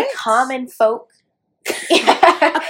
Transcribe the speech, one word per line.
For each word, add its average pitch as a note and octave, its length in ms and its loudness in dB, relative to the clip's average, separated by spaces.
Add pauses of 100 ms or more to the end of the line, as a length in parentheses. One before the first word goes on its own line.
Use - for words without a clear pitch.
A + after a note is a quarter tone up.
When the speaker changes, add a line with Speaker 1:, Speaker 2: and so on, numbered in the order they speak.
(140)
Speaker 1:
a - 40 -16
common B3+ 500 -2
folk. A3+ 420 -2 (560)
<laughs> - 240 -8
Speaker 2:
A D#4+ 800 2